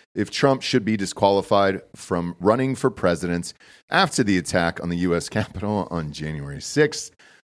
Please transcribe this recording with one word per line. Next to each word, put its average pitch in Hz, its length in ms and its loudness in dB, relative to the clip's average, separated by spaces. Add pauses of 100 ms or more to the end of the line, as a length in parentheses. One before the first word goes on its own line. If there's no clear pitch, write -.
(140)
if 104 160 -2
Trump 135 320 2
should 123 220 0
be 107 120 0
disqualified 98 840 2 (120)
from 87 460 -4
running 123 340 2
for - 140 0
president 87 640 -2 (380)
after 165 320 2
the 101 160 4
attack 85 440 0
on 85 60 -6
the 87 100 -2
U 87 160 2
S 85 140 -2
Capitol 107 600 -4
on 78 220 -6
January 71 500 -10
sixth, - 480 0 (360)